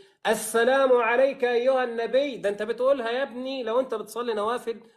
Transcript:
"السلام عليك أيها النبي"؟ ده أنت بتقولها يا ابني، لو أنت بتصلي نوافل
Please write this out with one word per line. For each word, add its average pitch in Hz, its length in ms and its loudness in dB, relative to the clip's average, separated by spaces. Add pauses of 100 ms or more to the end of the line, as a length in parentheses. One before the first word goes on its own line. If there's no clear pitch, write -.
(260)
"السلام 240 680 2
عليك 240 520 2
أيها 247 400 2
النبي"؟ 233 520 -2
ده 180 120 -2
أنت 208 140 -4
بتقولها 233 480 0
يا 254 120 -2
ابني، 262 400 -6
لو 226 180 0
أنت 254 140 -4
بتصلي 226 400 -6
نوافل 226 460 -4 (160)